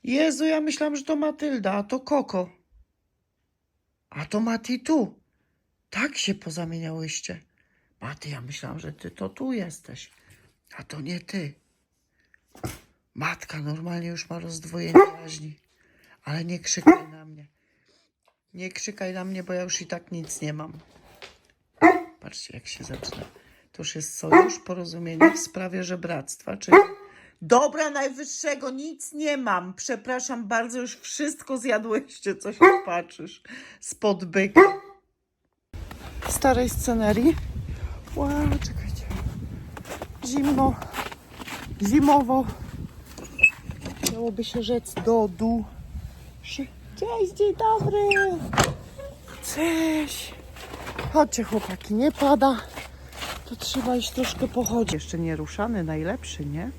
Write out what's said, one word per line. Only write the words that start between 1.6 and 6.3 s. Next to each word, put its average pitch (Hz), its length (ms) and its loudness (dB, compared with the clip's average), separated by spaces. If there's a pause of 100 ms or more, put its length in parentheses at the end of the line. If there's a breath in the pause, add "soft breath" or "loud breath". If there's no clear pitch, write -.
a 202 100 0
to 254 180 -4
Koko. 262 500 -2 (1600)
A 151 160 -10
to 208 140 -2
Mati 226 400 -2
tu. 294 400 0 (680)
Tak 262 280 -4
się 196 160 -2